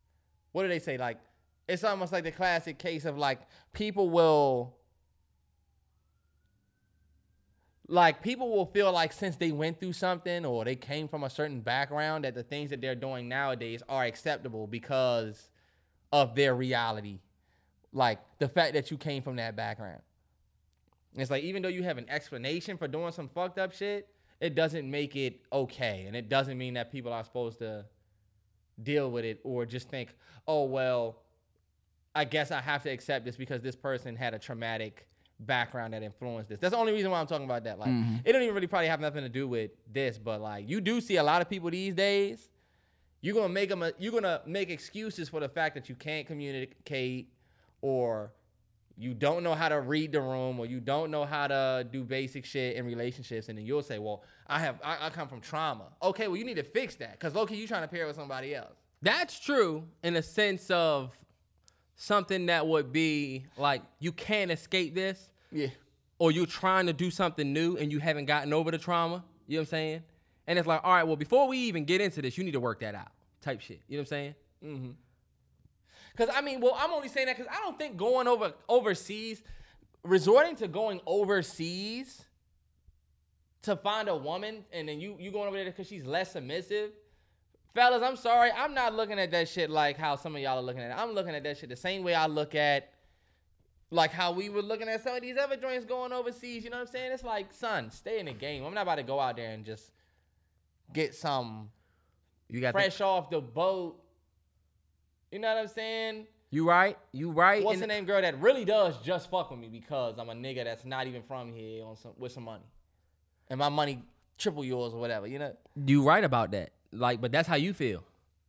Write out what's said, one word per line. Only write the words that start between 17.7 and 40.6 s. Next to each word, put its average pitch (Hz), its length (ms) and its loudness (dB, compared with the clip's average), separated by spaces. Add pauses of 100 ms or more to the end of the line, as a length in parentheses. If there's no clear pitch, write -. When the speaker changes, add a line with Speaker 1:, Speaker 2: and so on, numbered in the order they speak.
Speaker 1:
Like, 123 260 4 (200)
the 139 100 2
fact 151 260 2
that 139 160 0
you 151 80 -6
came 139 240 -4
from 127 140 -6
that 113 200 -4
background. 110 460 -8 (1120)
It's 131 140 -4
like, 139 140 -2
even 190 180 -4
though 185 80 -2
you 180 120 -4
have 170 140 -4
an 120 140 -12
explanation 147 680 -6
for 156 120 -6
doing 165 240 -6
some 156 160 -10
fucked 180 300 -4
up 190 140 -2
shit, 202 360 -6 (320)
it 160 140 -2
doesn't 156 340 0
make 143 280 -4
it 131 240 -4 (100)
okay. 123 560 -2
And 104 80 -10
it 113 140 -8
doesn't 135 300 0
mean 127 160 -6
that 120 180 -6
people 120 200 -8
are 113 120 -6
supposed 117 360 -6
to 107 260 -8 (960)
deal 139 280 0
with 117 140 -4
it 110 180 -4
or 123 240 -2
just 123 220 -10
think, 123 260 -10 (320)
"Oh, 151 180 2
well, 127 580 0 (920)
I 151 100 4
guess 147 280 -2
I 139 80 -2
have 143 240 -2
to 147 60 -2
accept 127 340 -4
this 123 120 -8
because 127 260 -6
this 127 120 -6
person 127 400 -6
had 117 200 -4
a 107 40 -8
traumatic 113 720 -8 (320)
background 117 540 -2
that 110 100 -6
influenced 110 460 -8
this." 104 100 -10
That's 180 120 2
the 240 60 2
only 226 140 4
reason 196 180 0
why 175 80 2
I'm 156 80 0
talking 139 200 -4
about 120 180 -2
that. 104 160 -6
Like, 107 80 -2
Speaker 2:
Mm-hmm. 117 360 2
Speaker 1:
it 226 80 6
don't 262 100 6
even 220 120 2
really 185 140 0
probably 170 200 2
have 156 120 2
nothing 151 220 -2
to 131 60 -6
do 131 200 -4
with 113 240 -2 (200)
this, 123 260 -2
but, 107 220 -4
like, 104 280 -8